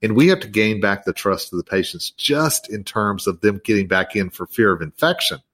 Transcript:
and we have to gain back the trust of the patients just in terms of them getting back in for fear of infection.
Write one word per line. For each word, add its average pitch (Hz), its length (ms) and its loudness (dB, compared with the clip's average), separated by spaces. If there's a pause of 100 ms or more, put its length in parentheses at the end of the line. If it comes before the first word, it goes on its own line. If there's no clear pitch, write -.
and 110 140 0
we 151 140 8
have 190 100 4
to - 80 -12
gain 107 320 2
back 98 240 0
the 92 80 0
trust - 400 -2
of 90 60 -4
the 85 120 -4
patients 90 420 -2
just 147 580 0
in 104 160 -8
terms 104 420 -2
of 87 140 -2
them 104 240 0
getting 101 220 2
back 92 280 0
in 95 140 -2
for 87 180 -10
fear 107 240 2
of 82 100 -2
infection. 92 580 -2 (140)